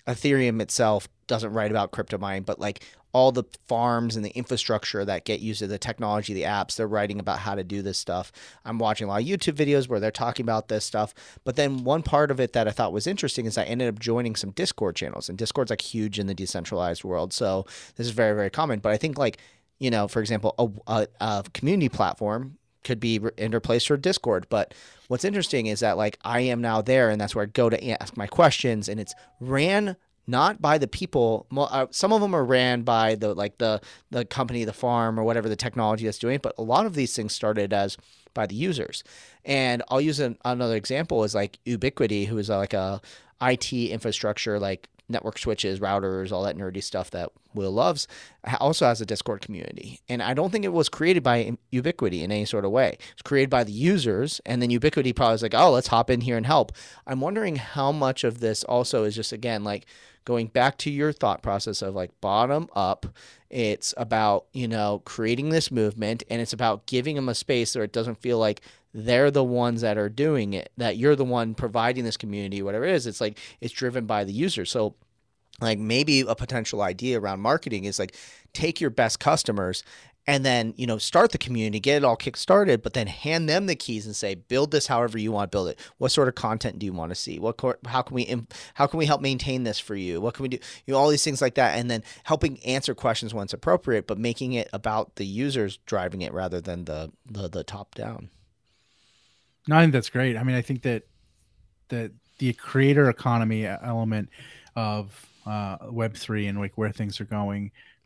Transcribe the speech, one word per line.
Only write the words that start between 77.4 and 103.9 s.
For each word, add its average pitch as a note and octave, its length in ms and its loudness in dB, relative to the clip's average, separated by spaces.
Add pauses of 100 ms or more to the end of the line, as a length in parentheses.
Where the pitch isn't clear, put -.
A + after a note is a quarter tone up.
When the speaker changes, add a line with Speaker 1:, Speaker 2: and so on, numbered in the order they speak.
Speaker 1:
is, G2+ 120 -4
like, F#2+ 180 -6 (380)
take E3 260 -2
your D3 120 0
best A2+ 280 2
customers G#2 640 0 (440)
and C#3 180 2
then, A#2 320 2
you B2 80 -4
know, A2 140 0
start G3 320 4
the - 80 -2
community, A2 400 -2
get C#3 180 4
it C#3+ 60 2
all A#2+ 120 6
kick-started, F3 680 4
but - 100 -6
then A2+ 140 0
hand D#3 420 -2
them F#3 160 2
the F3+ 100 0
keys A2 300 -6
and G#2+ 100 -10
say, G2 200 -4
"Build B2+ 340 0
this D3 160 2
however A#2+ 320 2
you G#2+ 140 -2
want G2+ 200 -2
to - 40 -2
build F#2 140 0
it. - 100 -8 (180)
What B2+ 140 0
sort C#3 160 4
of B2+ 80 0
content A2 420 -4
do G#2+ 80 -6
you F#2 80 -4
want E2 160 -6
to F2+ 60 -6
see? - 240 -8
What A2 180 -2
cor-, B2 300 -2
how B2 160 0
can - 100 -12
we B2+ 100 -2
imp-, A#2 300 -6 (220)
how C#3+ 100 4
can D#3+ 140 0
we D3+ 80 2
help D3 140 2
maintain C3 420 -2
this A2 160 -4
for - 160 -8
you? F2+ 260 -4
What A#2 140 -2
can C3+ 80 -8
we C3 60 -4
do?" B2+ 100 -6 (260)
You C3+ 80 -2
know, C3+ 60 4
all C#3+ 100 6
these D3 140 4
things C#3 180 -2
like B2+ 140 2
that, A2+ 200 4
and A#2+ 140 -2
then A2+ 140 -2 (200)
helping D3+ 400 -2
answer C3 300 -2
questions A2+ 400 -2
when G#2 120 -6
it's - 80 -10
appropriate, C3+ 520 0
but G2+ 140 -4
making A#2+ 340 -4
it A#2 200 -4
about G#2+ 420 -4
the G2+ 100 -6
users A2 520 -2 (100)
driving F#2 340 -4
it E2 120 -8
rather F2+ 280 -4
than F2 240 -8
the, D#2 260 -8 (140)
the, G2+ 220 -8
the E2 160 -6
top - 320 -14
down. A2 340 -12 (1400)
Speaker 2:
No, D3+ 80 6
I D#3+ 60 10
think D#3+ 120 8
that's B2 160 2
great. B2 280 0
I A#2 60 -4
mean, B2+ 120 2
I B2 60 0
think B2+ 220 -6
that, A#2 200 -2 (880)
that A2+ 220 -6 (260)
the B2 160 0
creator C#3 560 4
economy A2+ 540 2
e-, G2 200 -4
element A2+ 460 -2 (460)